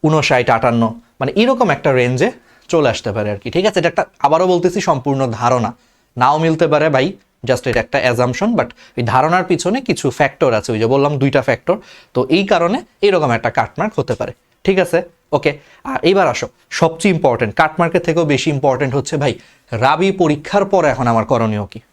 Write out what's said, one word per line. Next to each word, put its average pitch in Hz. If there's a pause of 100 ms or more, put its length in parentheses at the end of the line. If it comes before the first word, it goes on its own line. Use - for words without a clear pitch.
ঊনষাট, 143
আটান্ন, 117 (200)
মানে 135
এরকম 240
একটা 143
রেঞ্জে 127 (360)
চলে 151
আসতে 107
পারে 104
আর 101
কি, 117
ঠিক 185
আছে? 202
এটা 165
একটা, - (140)
আবারও 160
বলতেছি, 175
সম্পূর্ণ 135
ধারণা, 117 (440)
নাও 131
মিলতে 160
পারে 151
ভাই, 143 (320)
just 123
এটা 123
একটা 117
অ্যাজাম্পশন, 123
but 135 (300)
এই 127
ধারণার 151
পিছনে 185
কিছু -
ফ্যাক্টর 135
আছে, 107
ওই 110
যে 113
বললাম 139
দুইটা 135
ফ্যাক্টর, 139 (360)
তো 123
এই 185
কারণে 196 (180)
এরকম 170
একটা 117
কাটমার্ক 151
হতে 123
পারে, 104 (320)
ঠিক 190
আছে? 175 (280)
ওকে, 143 (260)
আর 262
এইবার 190
আসো 117 (220)
সবচেয়ে 165
ইম্পর্টেন্ট, 120
কাটমার্কের 170
থেকেও 165
বেশি 147
ইম্পর্টেন্ট 135
হচ্ছে 143
ভাই 135 (360)
রাবি 147
পরীক্ষার 180
পর 202
এখন 123
আমার 113
করণীয় 110
কি? 110 (140)